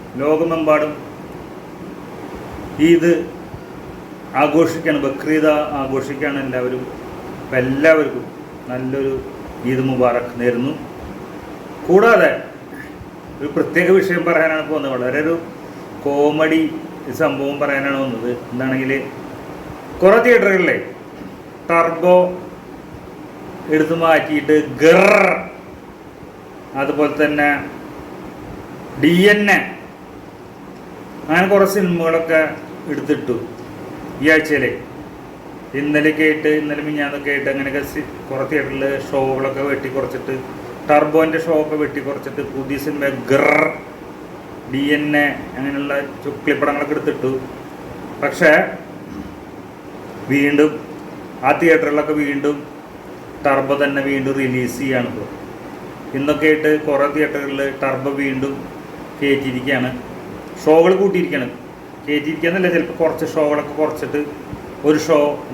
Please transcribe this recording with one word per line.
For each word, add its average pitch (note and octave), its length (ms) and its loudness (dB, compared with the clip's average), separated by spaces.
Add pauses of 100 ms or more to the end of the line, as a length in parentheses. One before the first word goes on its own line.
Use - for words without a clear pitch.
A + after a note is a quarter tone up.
(220)
ലോകമെമ്പാടും D#3 720 2 (2000)
ഈദ് E3+ 240 6 (1300)
ആഘോഷിക്കാണ്, D#3 640 2
ബക്രീദ് D3+ 480 2 (280)
ആഘോഷിക്കാണ് C3+ 640 -2
എല്ലാവരും. B2+ 360 -2 (600)
അപ്പൊ - 180 -2
എല്ലാവർക്കും C#3 640 4 (460)
നല്ലൊരു C3 420 -2 (560)
ഈദ് C3 220 2
മുബാറക് B2 500 2
നേരുന്നു. B2 320 2 (1120)
കൂടാതെ G#3 420 8 (1080)
ഒരു D3 180 -6
പ്രത്യേക E3+ 320 2 (120)
വിഷയം F3+ 280 0
പറയാനാണ് D#3+ 440 2
പോകുന്നത്. C#3 240 -2
വളരെ B2+ 280 0
ഒരു E3 100 2 (680)
കോമഡി D3+ 560 4 (600)
സംഭവം C#3 420 0
പറയാനാണ് C#3 400 0
വന്നത്. A#2+ 260 -2 (220)
എന്താണെങ്കിൽ C3 420 0 (1080)
കുറേ G3 260 10
തിയേറ്ററുകളിലെ F#3+ 500 6 (920)
ടർബോ E3 440 6 (1600)
എടുത്ത് D#3 280 2
മാറ്റിയിട്ട് D3+ 540 4 (260)
ഗർ, F3 200 10 (1800)
അതുപോലെ D3 300 2 (100)
തന്നെ D3 260 4 (1500)
ഡി D#3+ 100 6 (200)
എൻ G#3 100 4 (140)
എ, - 20 4 (1700)
അങ്ങനെ F3 240 4
കുറേ G3+ 140 6 (100)
സിനിമകളൊക്കെ E3 640 2 (540)
എടുത്തിട്ടു C#3 420 -2 (840)
ഈ D#3 140 6
ആഴ്ചയിലെ. D3 360 2 (1080)
ഇന്നലെയൊക്കെ D3+ 460 4
ആയിട്ട്, D#3 220 2 (120)
ഇന്നലെ D3 260 -4
മിഞ്ഞാന്നൊക്കെ C#3+ 460 -2
ആയിട്ട് C#3 200 0
അങ്ങനെയൊക്കെ C#3 380 -2
സി-, D3+ 160 -6 (220)
കുറേ C3+ 240 -4
തിയേറ്ററിൽ C3+ 320 -2 (240)
ഷോകളൊക്കെ C3+ 600 0
വെട്ടിക്കുറച്ചിട്ട്, C3 680 -4 (540)
ടർബോൻ്റെ D#3 560 4
ഷോ E3 160 2
ഒക്കെ D3+ 220 -2
വെട്ടിക്കുറച്ചിട്ട് C#3 580 -6 (140)
പുതിയ C3+ 220 -4 (100)
സിനിമ C#3 260 -2 (180)
ഗർ, C3+ 160 6 (1200)
ഡി C#3 100 -2 (140)
എൻ D3 80 0 (160)
എ, D3 40 4 (300)
അങ്ങനെയുള്ള C#3 400 -4 (300)
ചുക്ലിപ്പടങ്ങളൊക്കെ C#3+ 720 -2
എടുത്തിട്ടു. C3 340 -2 (880)
പക്ഷേ D3 300 4 (1800)
വീണ്ടും C#3+ 380 6 (760)
ആ C#3 40 6 (100)
തിയേറ്ററിലൊക്കെ D3+ 600 4
വീണ്ടും C#3+ 360 0 (880)
ടർബോ C#3 360 4
തന്നെ C#3 280 2
വീണ്ടും C3+ 320 0
റിലീസ് B2+ 400 0
ചെയ്യാണിപ്പോൾ. A#2+ 460 -2 (920)
ഇന്നൊക്കെ D3 320 2
ആയിട്ട് D#3 200 4 (160)
കുറേ C#3+ 280 2
തിയേറ്ററുകളിൽ C#3 480 0 (200)
ടർബോ C3 280 -2 (100)
വീണ്ടും C3+ 320 -2 (680)
കയറ്റിയിരിക്കുകയാണ്, C3+ 680 0 (760)
ഷോകൾ E3 360 8
കൂട്ടിയിരിക്കുകയാണ്. D3 480 0 (560)
കയറ്റിയിരിക്കുകയെന്നല്ല, D#3+ 720 0
ചിലപ്പോൾ - 280 0
കുറച്ച് D#3 320 0
ഷോകളൊക്കെ D3 460 0
കുറച്ചിട്ട് D3 420 -2 (680)
ഒരു D3+ 160 6
ഷോ D#3+ 120 6 (360)